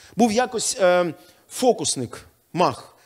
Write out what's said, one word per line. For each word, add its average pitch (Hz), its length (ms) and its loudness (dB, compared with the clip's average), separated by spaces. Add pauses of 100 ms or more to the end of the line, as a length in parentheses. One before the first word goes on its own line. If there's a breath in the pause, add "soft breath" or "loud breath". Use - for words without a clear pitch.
(140 soft breath)
Був 226 160 2
якось, 240 480 -2
е, 180 340 2 (360 soft breath)
фокусник, - 800 -2 (260)
маг. 151 420 -2 (100)